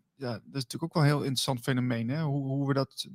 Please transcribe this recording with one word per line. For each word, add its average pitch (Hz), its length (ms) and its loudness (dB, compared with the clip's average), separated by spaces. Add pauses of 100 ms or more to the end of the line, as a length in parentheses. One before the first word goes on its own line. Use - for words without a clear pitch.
(160)
ja, 127 160 -6
dat 107 100 -8
is 135 220 -8
natuurlijk - 200 -8
ook 160 100 -8
wel 160 100 6
een 143 60 8
heel 147 100 4
interessant 131 400 -2
fenomeen, 123 500 0
hè? 151 120 -2
Hoe, 143 260 -2
hoe 135 200 -2
we 139 60 2
dat, - 420 -2